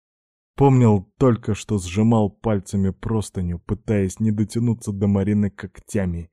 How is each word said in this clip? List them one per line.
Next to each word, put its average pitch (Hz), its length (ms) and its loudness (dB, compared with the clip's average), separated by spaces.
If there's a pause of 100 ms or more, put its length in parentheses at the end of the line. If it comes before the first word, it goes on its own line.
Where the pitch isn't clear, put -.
(560)
Помнил 123 640 4
только, 113 380 2
что - 240 -4
сжимал 107 500 2
пальцами 98 600 -2
простыню, 95 680 -6
пытаясь 101 600 -4
не 110 120 0
дотянуться 110 600 -2
до 101 160 -2
Марины 101 420 0
когтями 90 840 -8